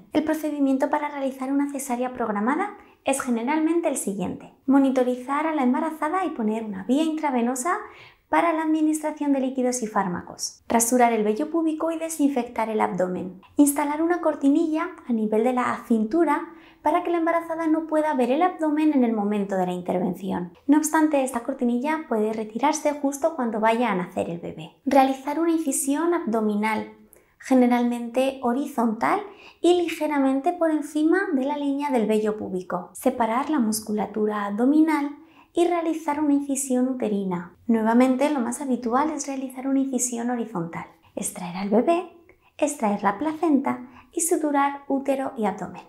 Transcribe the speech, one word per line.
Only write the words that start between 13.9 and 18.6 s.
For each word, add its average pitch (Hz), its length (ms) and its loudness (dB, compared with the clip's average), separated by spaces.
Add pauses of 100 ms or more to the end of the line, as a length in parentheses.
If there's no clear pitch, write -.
una 339 200 0
cortinilla 311 680 2 (180)
a 254 60 -2
nivel 220 300 2
de 254 100 2
la 240 360 -2
cintura 294 600 2 (320)
para 320 220 2
que 339 80 -2
la 339 80 0
embarazada 330 480 0
no 320 220 2
pueda 311 260 2
ver 247 160 2
el 294 120 2
abdomen 311 520 2